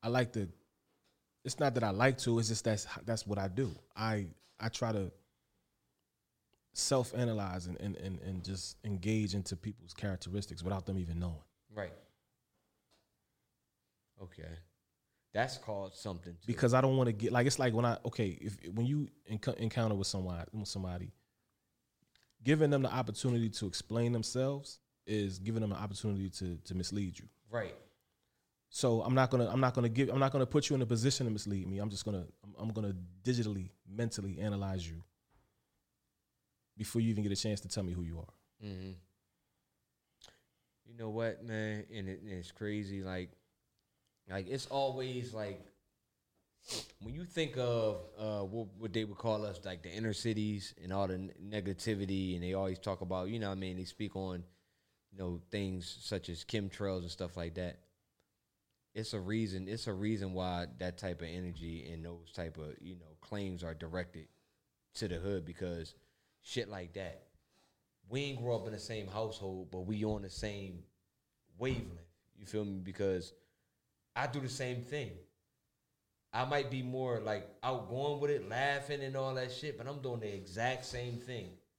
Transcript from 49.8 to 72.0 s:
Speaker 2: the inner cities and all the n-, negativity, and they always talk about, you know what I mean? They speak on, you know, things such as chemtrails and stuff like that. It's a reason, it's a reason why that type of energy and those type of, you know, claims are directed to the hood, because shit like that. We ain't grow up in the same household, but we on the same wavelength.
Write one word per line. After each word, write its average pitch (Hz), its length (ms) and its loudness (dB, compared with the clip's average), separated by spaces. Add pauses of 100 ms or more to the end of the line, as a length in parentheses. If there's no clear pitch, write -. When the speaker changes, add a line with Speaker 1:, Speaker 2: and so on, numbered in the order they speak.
Speaker 2:
the 90 60 -8
inner 107 240 0
cities 107 680 0
and 92 100 -6
all 98 140 4
the 92 80 0
n-, 92 180 -4 (160)
negativity, 98 840 0
and 87 80 -2
they 90 120 0
always 95 260 0
talk 98 220 -2
about, 92 260 -2
you 113 100 -2
know 104 120 0
what 95 60 -2
I 95 40 -4
mean? 92 160 -4
They 92 80 -4
speak 98 320 -6
on, 92 260 -2 (720)
you 95 60 -18
know, 87 220 -2 (120)
things 92 480 -2
such - 280 -4
as 82 140 -6
chemtrails 98 600 -2
and 87 80 -6
stuff 90 260 -6
like 85 180 -4
that. 87 240 -4 (1160)
It's 110 180 -4
a 104 60 -2
reason, 95 480 0
it's 113 180 -4
a 113 60 -2
reason 98 400 0
why 90 340 0 (120)
that 90 200 -4
type 90 240 -4
of 82 60 -6
energy 82 640 -6
and 80 120 -8
those 85 300 -12
type 82 240 -6
of, 76 220 -8
you 90 160 -12
know, 80 240 -20
claims 95 420 -4
are 82 120 -4
directed 85 520 -6 (680)
to 113 120 -4
the 87 100 -2
hood, 92 280 -2
because 85 500 -6 (520)
shit 117 220 -4
like 92 240 -10
that. 87 300 -8 (840)
We 123 120 -2
ain't 139 180 -4
grow 120 180 0
up 101 100 -4
in 110 60 -6
the 104 60 -6
same 107 280 -6
household, 95 640 -4
but 92 100 -6
we 104 240 0
on 107 180 2
the 95 80 -10
same 98 500 -6 (800)
wavelength. 113 420 -2 (380)